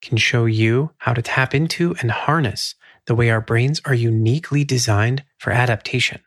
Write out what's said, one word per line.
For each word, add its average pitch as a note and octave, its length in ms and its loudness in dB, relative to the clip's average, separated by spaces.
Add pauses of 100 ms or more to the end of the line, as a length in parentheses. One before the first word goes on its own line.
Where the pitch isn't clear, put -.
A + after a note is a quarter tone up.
can - 140 -2
show A#2 300 2
you A2+ 520 2
how A2+ 140 -2
to A#2+ 100 0
tap - 320 -2
into E3 460 0
and A#2 100 0
harness C#3 640 -2 (320)
the A#2+ 80 0
way A#2 160 2
our A2+ 100 2
brains A#2+ 440 0
are C#3 100 0
uniquely A#2 720 2
designed A#2+ 580 0 (160)
for G2+ 140 -2
adaptation. A#2+ 720 0